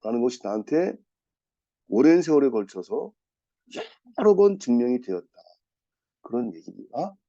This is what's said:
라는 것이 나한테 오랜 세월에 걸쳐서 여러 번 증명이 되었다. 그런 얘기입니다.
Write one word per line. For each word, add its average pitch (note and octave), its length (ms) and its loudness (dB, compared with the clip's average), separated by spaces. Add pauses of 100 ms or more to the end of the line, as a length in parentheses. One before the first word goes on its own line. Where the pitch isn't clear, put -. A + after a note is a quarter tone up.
라는 A#2 180 -4
것이 B2 220 -4
나한테 A2 500 -4 (960)
오랜 D#3+ 320 4
세월에 D3 280 2
걸쳐서 G#2 640 -6 (1040)
여러 G#3 160 4
번 G3 240 4
증명이 B2 420 0
되었다. F2+ 260 -8 (920)
그런 A#2 340 -8
얘기입니다. D#3 600 -12 (140)